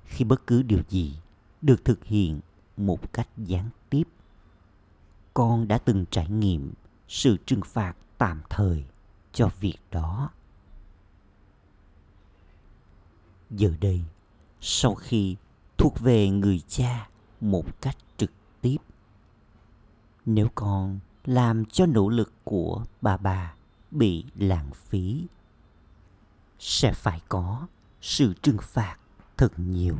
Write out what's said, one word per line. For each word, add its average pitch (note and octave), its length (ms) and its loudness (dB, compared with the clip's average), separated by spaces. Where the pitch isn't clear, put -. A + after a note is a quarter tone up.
Khi - 200 -4
bất A2+ 220 2
cứ B2 160 4
điều G2+ 260 2
gì D#2 300 -4
được C3+ 240 4
thực B2 180 0
hiện F2 360 0
một G2 360 -4
cách - 240 -6
gián F#2 320 -4
tiếp, D3 140 0
con A#2 340 0
đã G#2+ 100 2
từng G2 340 2
trải E2 180 -2
nghiệm G2 440 0
sự A2+ 380 2
trừng A2 200 -2
phạt G2 280 -6
tạm E2 320 -2
thời E2+ 360 0
cho G2 180 2
việc G2 180 -4
đó." F2 400 -4
Giờ G2+ 320 2
đây, F#2 220 0
sau - 340 0
khi G2 400 -2
thuộc - 220 4
về A2+ 300 4
người G2 380 2
cha B2 420 -4
một F#2+ 400 -2
cách C3+ 160 -4
trực - 140 -2
tiếp, C3 160 0
nếu G#2+ 300 2
con G2 440 -2
làm A#2 400 2
cho - 200 2
nỗ A2 240 4
lực A2+ 240 0
của F2 420 -4
bà G2 160 2
bà F#2 380 -2
bị G2 340 0
lãng F2 360 0
phí, G#2+ 560 -6
sẽ - 340 0
phải E2 360 -4
có G2+ 380 -4
sự A2+ 320 0
trừng A#2 280 0
phạt - 360 -6
thật A2 220 2
nhiều. F2 400 -2